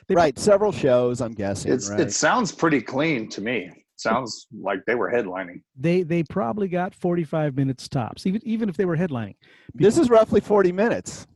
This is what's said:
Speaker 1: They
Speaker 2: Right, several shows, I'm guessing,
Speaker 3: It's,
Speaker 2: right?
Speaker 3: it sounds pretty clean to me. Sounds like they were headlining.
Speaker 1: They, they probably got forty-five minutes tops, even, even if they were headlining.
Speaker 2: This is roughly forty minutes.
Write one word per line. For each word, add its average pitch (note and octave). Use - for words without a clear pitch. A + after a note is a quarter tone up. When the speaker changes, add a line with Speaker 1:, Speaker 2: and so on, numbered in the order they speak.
Speaker 1:
They F#3
Speaker 2:
Right, D#3
several G3+
shows, B2
I'm A#2
guessing, G#2
Speaker 3:
It's, B2+
Speaker 2:
right? -
Speaker 3:
it D3
sounds F#3+
pretty D#3
clean C3
to -
me. G2+
Sounds A#2
like G2
they A2+
were G2
headlining. F#2+
Speaker 1:
They, E3+
they E3+
probably G#3
got F3+
forty-five D#3+
minutes C3+
tops, -
even, F#3+
even A3
if E3+
they G3+
were E3+
headlining. C3
Speaker 2:
This F3
is C4+
roughly A3+
forty G3
minutes. F#3